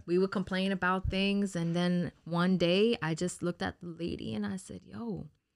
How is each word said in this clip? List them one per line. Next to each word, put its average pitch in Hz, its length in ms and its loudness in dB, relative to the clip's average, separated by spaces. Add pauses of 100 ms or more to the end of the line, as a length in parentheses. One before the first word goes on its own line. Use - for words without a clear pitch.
We 170 100 2
would 190 140 2
complain 190 400 0
about 185 380 0
things, 196 460 0
and 170 200 0
then 180 360 2 (120)
one 175 340 2
day 190 440 4
I 160 120 2
just 180 300 -4
looked 175 180 -2
at 190 200 -4
the 175 60 -12
lady 170 460 -6
and 208 120 -4
I 202 100 -4
said, - 300 -12
"Yo, 196 420 -8 (280)